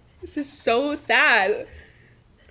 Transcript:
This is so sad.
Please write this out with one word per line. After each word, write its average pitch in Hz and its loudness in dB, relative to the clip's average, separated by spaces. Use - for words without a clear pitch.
This - -14
is 294 -6
so 262 -2
sad. 240 2